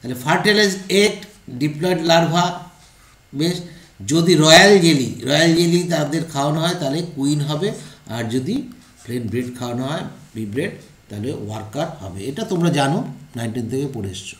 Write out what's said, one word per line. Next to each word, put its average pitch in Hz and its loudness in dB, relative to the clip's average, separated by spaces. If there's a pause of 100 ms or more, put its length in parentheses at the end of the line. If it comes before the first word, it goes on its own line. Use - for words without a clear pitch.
তাহলে 123 -8
ফার্টিলাইজড 180 0
এগ, 196 4 (400)
ডিপ্লয়েড 151 -2
লার্ভা, 170 2 (720)
বেশ, 165 -2 (460)
যদি 165 4
রয়্যাল 170 8
জেলি, 143 4
রয়্যাল 156 4
জেলি 170 4
তাদের 160 -2
খাওয়ানো 147 -2
হয় 175 -2
তাহলে 156 -4 (140)
কুইন 143 0
হবে, 151 -2 (340)
আর 113 -8
যদি 135 -2 (420)
প্লেন 117 -6
ব্রিড 123 -6
খাওয়ানো 120 -6
হয়, 156 -6 (340)
পি 110 -8
ব্রিড, 131 -4 (380)
তাহলে 107 -8
ওয়ার্কার 107 -8 (140)
হবে। 98 -12
এটা 143 -8
তোমরা 175 0
জানো, 143 0 (240)
নাইন 117 -6
টেন 113 -6
থেকে 135 -4
পড়ে 101 -8
এসছো। - -14